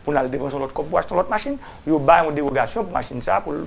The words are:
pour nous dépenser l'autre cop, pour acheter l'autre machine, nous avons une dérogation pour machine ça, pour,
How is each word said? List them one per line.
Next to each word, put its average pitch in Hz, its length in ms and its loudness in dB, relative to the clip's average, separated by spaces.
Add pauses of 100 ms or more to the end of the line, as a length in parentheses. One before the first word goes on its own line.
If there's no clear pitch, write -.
pour 147 100 0
nous 135 140 4
dépenser 135 300 -2
l'autre 135 160 -4
cop, 156 160 -4
pour 170 80 4
acheter 170 180 0
l'autre 190 140 2
machine, 262 280 -2 (280)
nous 147 240 2
avons 165 200 6
une 147 60 -2
dérogation 139 480 0
pour 180 100 -8
machine 123 280 -4
ça, 196 200 0
pour, 156 120 -6 (140)